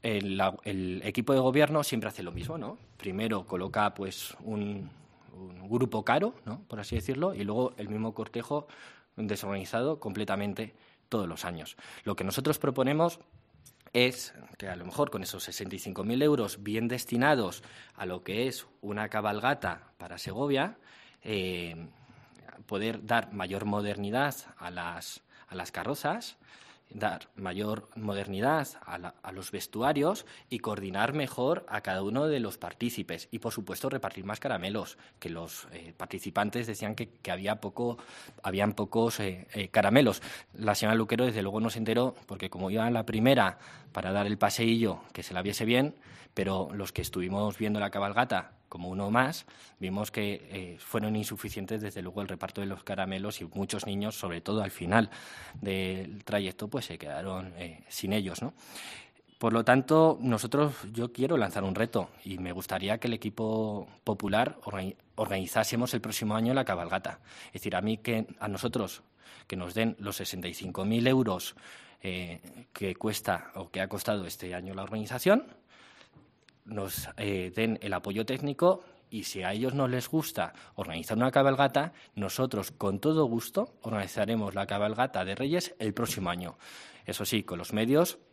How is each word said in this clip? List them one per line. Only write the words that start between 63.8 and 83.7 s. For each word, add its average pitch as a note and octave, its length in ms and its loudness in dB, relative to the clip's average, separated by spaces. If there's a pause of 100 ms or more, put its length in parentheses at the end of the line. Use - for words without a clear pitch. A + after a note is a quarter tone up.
popular G#2 600 2
organi-, G2 320 -6 (180)
organizásemos G#2+ 800 0
el A2+ 80 0
próximo G#2+ 320 -2
año A2+ 180 2
la C3+ 140 2
cabalgata. F2+ 540 -2 (260)
Es - 80 -20
decir, F#2 200 -4
a F2+ 60 4
mí A2 160 0
que, A2 300 0 (120)
a G#2+ 100 -4
nosotros G#2 540 -2 (440)
que F#2+ 100 -6
nos F2+ 160 -6
den A2 260 2
los G2+ 180 -4
sesenta F2+ 300 -6
y F2 80 -4
cinco F#2+ 300 -4
mil A#2 220 4
euros, A#2+ 500 2 (460)
eh, F2+ 720 -8
que G2 220 -4
cuesta G2+ 580 -2
o F2+ 160 -10
que F#2+ 100 -4
ha F#2+ 80 0
costado G2+ 380 -2
este F2+ 280 -8
año F#2 200 -8
la F#2+ 80 -6
organización, A#2 720 2 (1080)
nos, G#2 520 -6
eh, G2 400 0
den A2+ 240 2
el G2 140 -4
apoyo G2+ 320 -2
técnico C#3+ 580 2 (240)
y A2 160 -8
si - 180 -6
a F#2 120 0
ellos B2 180 0
no C#3 160 4
les B2 180 0
gusta - 460 0 (220)
organizar E2+ 420 -4
una B2 140 4
cabalgata, C#3 640 6 (200)
nosotros G#2 580 0
con G2 260 0
todo D#3 260 6
gusto A#2 560 0